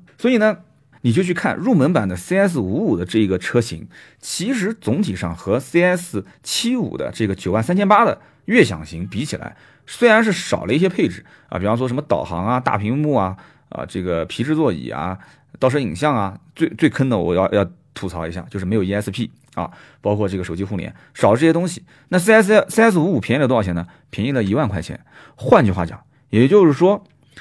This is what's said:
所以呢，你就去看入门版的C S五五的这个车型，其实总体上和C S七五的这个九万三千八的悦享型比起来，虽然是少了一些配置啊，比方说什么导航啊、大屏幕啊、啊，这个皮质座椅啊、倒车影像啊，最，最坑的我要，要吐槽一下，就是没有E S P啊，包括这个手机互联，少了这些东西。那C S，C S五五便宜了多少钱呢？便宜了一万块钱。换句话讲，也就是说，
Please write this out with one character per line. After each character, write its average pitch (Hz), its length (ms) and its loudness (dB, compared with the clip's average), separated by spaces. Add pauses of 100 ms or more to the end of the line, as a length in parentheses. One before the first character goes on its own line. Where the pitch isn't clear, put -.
(180)
所 240 120 0
以 247 60 2
呢， 214 220 2 (440)
你 120 100 2
就 165 100 2
去 180 120 -2
看 170 220 -4
入 226 180 0
门 156 180 4
版 110 160 0
的 90 80 -4
C 180 220 -2
S 180 200 2
五 113 280 -2
五 113 100 0
的 87 80 -2
这 110 220 0
个 92 120 0
车 - 220 0
型， 82 260 -6 (340)
其 226 340 -6
实 214 180 -2
总 151 300 -2
体 120 120 -2
上 85 220 -6
和 104 240 -2
C 170 220 0
S 180 420 -2 (180)
七 240 340 -2
五 170 200 -4
的 65 160 -6
这 110 140 -2
个 98 80 0
九 92 180 -4
万 113 100 2
三 175 140 0
千 202 120 2
八 208 160 6
的 156 160 -2 (260)
悦 202 180 6
享 80 200 -6
型 82 220 -10
比 - 180 -6
起 - 120 -8
来， - 200 -12 (300)
虽 - 220 2
然 220 160 6
是 214 80 0
少 - 320 -4
了 95 80 -2
一 147 60 2
些 185 100 2
配 185 200 0
置 - 160 -10 (240)
啊， 92 100 -6
比 92 60 -4
方 107 120 2
说 127 100 -2
什 120 80 -2
么 147 80 -4
导 76 220 -2
航 82 220 -6
啊、 123 120 0
大 127 200 0
屏 107 180 -2
幕 151 180 0
啊、 95 220 0 (320)
啊， - 180 -10
这 92 160 -8
个 85 220 -2
皮 - 180 -8
质 151 120 -2
座 151 180 0
椅 64 180 -8
啊、 85 280 -8 (400)
倒 127 100 2
车 139 100 0
影 98 160 -4
像 139 200 0
啊， 98 240 -4 (160)
最， - 160 -2
最 - 180 0
坑 135 200 0
的 113 100 0
我 85 160 0
要， 95 180 2
要 101 160 2 (260)
吐 95 140 -8
槽 82 180 -8
一 85 60 -10
下， 90 160 -12
就 101 100 -10
是 95 60 -8
没 95 100 -2
有 104 80 0
E 95 120 -2
S 104 160 -4
P 113 200 -8 (240)
啊， - 160 -6 (300)
包 104 160 0
括 104 120 -2
这 95 100 -6
个 90 60 -6
手 82 120 -8
机 98 80 -4
互 98 120 -8
联， 80 180 -10 (200)
少 104 180 4
了 123 60 4
这 156 60 0
些 165 80 6
东 170 140 0
西。 175 160 -10 (260)
那 180 100 0
C 190 140 2
S，C 214 500 4
S 208 160 4
五 196 140 2
五 123 80 0
便 123 180 0
宜 151 40 2
了 123 60 2
多 127 80 2
少 107 60 2
钱 90 120 -2
呢？ 85 120 -4 (240)
便 107 160 -4
宜 139 60 -2
了 127 100 0
一 98 120 0
万 143 140 0
块 95 120 -4
钱。 - 200 -12 (360)
换 185 280 6
句 95 80 4
话 87 120 -2
讲， - 160 -12 (300)
也 117 180 6
就 196 180 8
是 147 60 6
说， 180 320 2 (360)